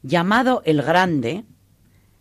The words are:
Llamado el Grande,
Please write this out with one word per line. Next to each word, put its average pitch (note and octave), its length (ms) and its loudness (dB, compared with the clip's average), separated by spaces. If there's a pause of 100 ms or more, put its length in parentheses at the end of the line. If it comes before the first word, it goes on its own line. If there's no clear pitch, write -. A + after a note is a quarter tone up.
Llamado G#3 600 0
el D3+ 160 0
Grande, E3 640 0 (760)